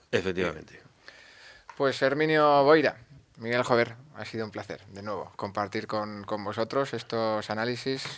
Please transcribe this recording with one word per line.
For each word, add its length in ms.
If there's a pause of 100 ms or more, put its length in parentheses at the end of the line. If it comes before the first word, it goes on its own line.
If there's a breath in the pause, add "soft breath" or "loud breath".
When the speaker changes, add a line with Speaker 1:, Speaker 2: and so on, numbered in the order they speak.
(100)
Speaker 1:
Efectivamente. 600
Speaker 2:
Bien. 120 (920 loud breath)
Pues 260
Herminio 600
Boira, 320 (400)
Miguel 260
Jover, 320 (220)
ha 80
sido 200
un 60
placer, 380
de 140
nuevo, 340
compartir 500
con, 380
con 200
vosotros 480
estos 560
análisis 540 (160)